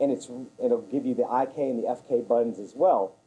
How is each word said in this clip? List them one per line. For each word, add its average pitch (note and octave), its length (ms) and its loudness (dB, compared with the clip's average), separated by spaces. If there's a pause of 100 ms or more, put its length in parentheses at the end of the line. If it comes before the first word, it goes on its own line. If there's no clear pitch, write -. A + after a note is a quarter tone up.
and C#3 100 2
it's, B2+ 200 -4 (320)
it'll A#2+ 200 2
give A#2+ 220 -4
you B2+ 100 0
the A#2+ 120 0
I C3 200 0
K C#3+ 220 -4
and A#2 140 -2
the A2+ 60 -2
F - 200 -6
K A#2+ 120 2
buttons A#2 380 0
as G2+ 160 -12
well, C3+ 420 2 (100)